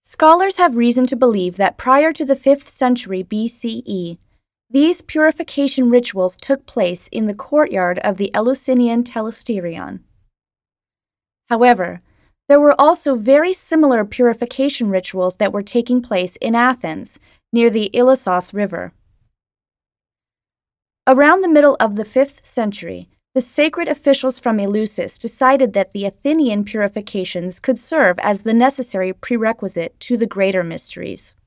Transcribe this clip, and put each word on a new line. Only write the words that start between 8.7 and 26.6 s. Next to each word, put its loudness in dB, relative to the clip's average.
Telesterion. -8
However, 2
there 8
were 6
also 4
very 4
similar 2
purification -2
rituals -2
that 0
were -4
taking 0
place -4
in -2
Athens, -2
near 4
the 0
Ilissos 2
River. -6
Around 4
the 0
middle 6
of 0
the -6
fifth -2
century, -8
the 0
sacred -2
officials 0
from -2
Eleusis -4
decided 0
that -2
the -6
Athenian 0